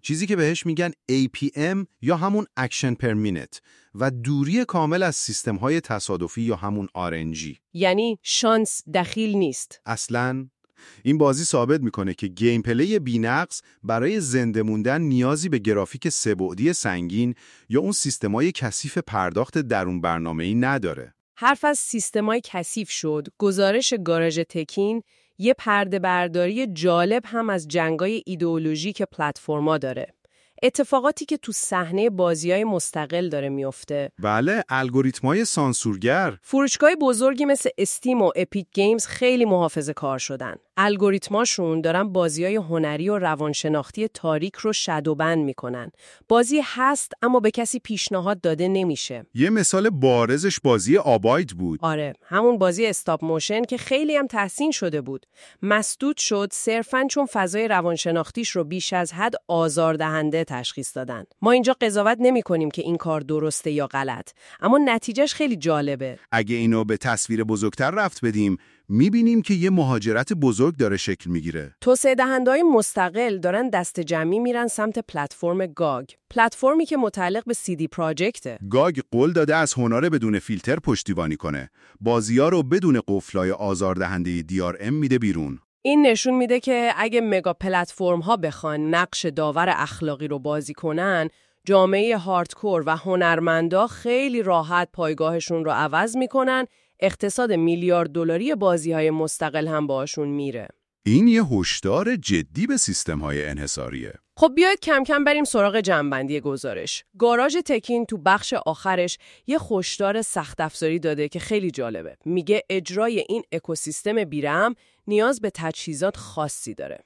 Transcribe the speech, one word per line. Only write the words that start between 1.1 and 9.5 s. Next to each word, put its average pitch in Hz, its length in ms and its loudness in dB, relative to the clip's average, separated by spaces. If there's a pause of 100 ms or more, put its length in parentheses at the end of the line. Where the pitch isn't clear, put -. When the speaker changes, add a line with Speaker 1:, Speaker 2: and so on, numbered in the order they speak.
Speaker 1:
پی 139 280 -4
ام 180 320 -2 (140)
یا 151 140 0
همون 196 300 0 (120)
اکشن 127 360 -2
پر 117 200 -2
مینت، 104 480 -4 (340)
و 127 160 -2
دوری 139 540 0
کامل 170 380 0
از 175 120 0
سیستم‌های 117 680 -2
تصادفی 95 600 -4
یا 113 140 0
همون 101 380 -4
آر 87 200 -6
ان 80 180 -6
جی. 78 280 -10 (140)
Speaker 2:
یعنی 190 500 0
شانس 220 600 0 (100)
دخیل 202 440 -2
نیست. - 480 -2